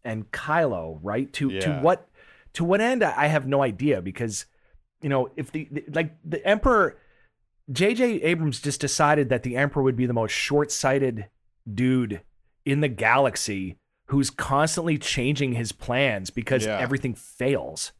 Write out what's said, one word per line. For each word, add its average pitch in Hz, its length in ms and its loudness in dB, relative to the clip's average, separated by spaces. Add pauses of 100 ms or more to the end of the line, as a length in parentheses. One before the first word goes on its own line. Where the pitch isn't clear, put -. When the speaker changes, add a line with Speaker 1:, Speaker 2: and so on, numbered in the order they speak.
Speaker 1:
and 110 280 -8
Kylo, 101 720 -2
right? 113 300 -4
To, 139 160 -2 (100)
to 95 100 0
Speaker 2:
Yeah. 143 120 -2
Speaker 1:
what, 170 260 2 (460)
to 170 100 -2
what 190 180 2
end? 240 220 2
I, 151 100 0 (120)
I - 20 2
have 151 200 0
no 139 140 2
idea 120 400 0
because, 98 440 -6 (560)
you 151 80 -4
know, 135 260 0
if - 160 -8
the, 156 200 -8
the, 143 120 -8 (100)
like, 160 220 -2 (100)
the 160 220 -6
Emperor, 214 500 4 (720)
J 185 220 2
J 247 120 2 (180)
Abrams 160 380 0
just 143 200 -4
decided 147 480 4
that 120 140 0
the 123 140 -4
Emperor 143 260 0
would 131 140 4
be 123 100 2
the 120 60 0
most 113 180 0
short-sighted 135 960 0 (440)
dude 120 500 0 (440)
in 139 160 0
the 151 60 2
galaxy 110 920 0 (300)
who's 139 240 2
constantly 156 680 0
changing 135 560 -2
his 117 180 -4
plans 120 600 -2
because 120 340 0
Speaker 2:
Yeah. 107 140 -2
Speaker 1:
everything 127 340 -2
fails. 92 880 -4